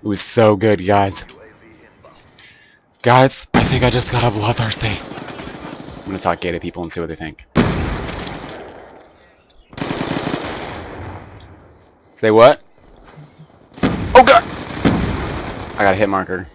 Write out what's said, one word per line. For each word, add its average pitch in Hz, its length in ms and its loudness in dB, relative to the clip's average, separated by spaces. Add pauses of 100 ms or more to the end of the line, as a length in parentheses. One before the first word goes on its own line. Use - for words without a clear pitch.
It - 20 -4
was 101 140 -2
so 107 340 4
good, 98 300 0
guys. 98 400 0 (1800)
Guys, 127 520 4
I - 100 4
think - 200 0
I 123 60 4
just 123 220 -2
got 120 120 -2
a 120 80 2
bloodthirsty. 107 580 -2 (1080)
I'm - 120 -12
gonna 95 80 -6
talk 85 220 0
gay 90 100 -2
to 85 80 -4
people 87 240 -10
and 82 80 -6
see - 80 -4
what 82 100 -6
they 80 60 -8
think. - 300 -14 (4000)
Say 110 160 2
what? 117 320 8 (1500)
Oh 254 100 10
god! 247 200 6 (1300)
I 104 100 -2
got 98 100 4
a 92 40 0
hit 104 100 2
marker. 92 480 -4